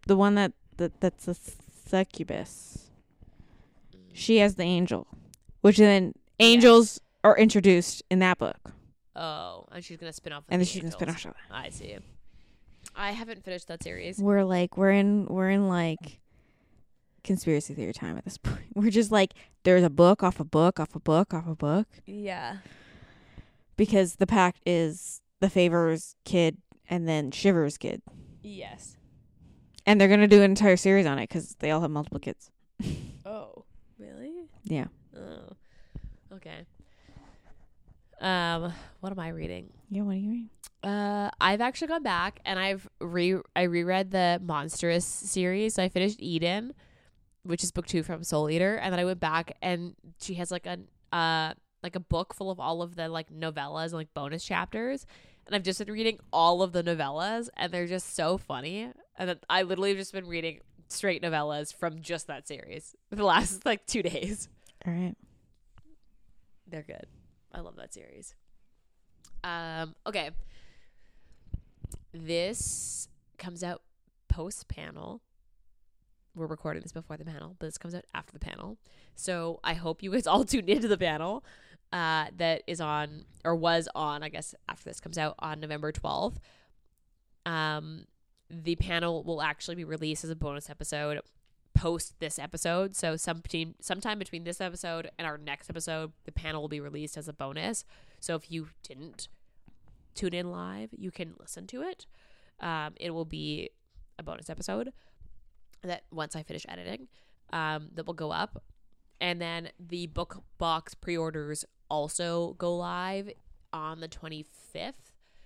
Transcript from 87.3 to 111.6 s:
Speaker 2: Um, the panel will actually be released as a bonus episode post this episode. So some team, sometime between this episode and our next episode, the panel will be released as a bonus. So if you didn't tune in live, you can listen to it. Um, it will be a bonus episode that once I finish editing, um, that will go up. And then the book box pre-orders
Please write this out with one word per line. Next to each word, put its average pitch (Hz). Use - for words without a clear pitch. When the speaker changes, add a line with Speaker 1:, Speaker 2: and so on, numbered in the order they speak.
Speaker 2:
Um, 156
the 170
panel 170
will 160
actually 156
be 175
released 156
as 160
a 160
bonus 147
episode 147
post 170
this 165
episode. 175
So 160
some 165
team, 160
sometime 208
between 175
this 170
episode 170
and 165
our 151
next 151
episode, 160
the 170
panel 156
will 156
be 151
released 147
as 151
a 151
bonus. 156
So 165
if -
you 160
didn't 135
tune 175
in 175
live, 190
you 190
can 170
listen -
to 254
it. 359
Um, 156
it 170
will 165
be 151
a -
bonus -
episode 208
that 180
once 160
I 151
finish -
editing, 226
um, 156
that 160
will 170
go 156
up. 165
And 175
then 170
the 175
book 170
box 165
pre-orders 160